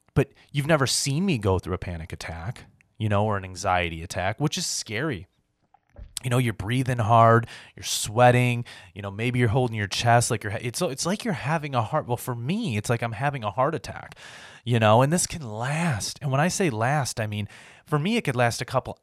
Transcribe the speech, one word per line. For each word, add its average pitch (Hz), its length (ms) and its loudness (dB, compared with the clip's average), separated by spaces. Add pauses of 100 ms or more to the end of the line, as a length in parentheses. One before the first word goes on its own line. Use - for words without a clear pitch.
(140)
but - 200 2 (180)
you've 139 160 -4
never 147 180 4
seen 139 400 0
me 170 120 0
go 101 200 2
through 87 160 -4
a 87 60 -4
panic 85 320 -10
attack, 82 540 -10 (320)
you 107 100 -2
know, 104 180 2
or 104 120 0
an 95 80 -6
anxiety 90 580 -2
attack, 92 380 -4
which 151 160 -2
is 180 80 -4
scary. 113 600 -6 (960)
You 123 80 -4
know, 123 80 0
you're 117 160 0
breathing 123 440 -4
hard, 113 500 6 (280)
you're 104 80 -18
sweating, 123 840 2 (280)
you 101 80 -12
know, 98 80 -6
maybe 120 300 -2
you're 123 80 6
holding 117 280 2
your 104 120 -2
chest, 117 420 4
like 110 140 -4
you're 104 80 -6
ha-, 98 100 -6
it's, 123 200 -6
it's 139 240 -4
like 190 180 -2
you're 226 100 -2
having 143 400 -4
a 123 80 0
heart, 110 260 -2
well, 120 100 -2
for 123 180 -6
me, 139 420 -4
it's - 120 -4
like 117 120 0
I'm 117 120 -4
having 135 320 -4
a 104 40 -2
heart 131 240 0
attack, - 420 -10 (500)
you 117 140 2
know, 110 220 8
and 139 120 2
this 180 120 0
can 147 240 -8
last. 131 720 -4
And 143 80 -4
when 135 120 2
I 180 80 2
say 180 200 0
last, 123 500 0
I 110 60 0
mean, 104 220 -4 (400)
for 156 100 0
me, 196 200 0
it 214 60 -2
could 135 120 -2
last 120 260 2
a 123 40 -4
couple - 380 -4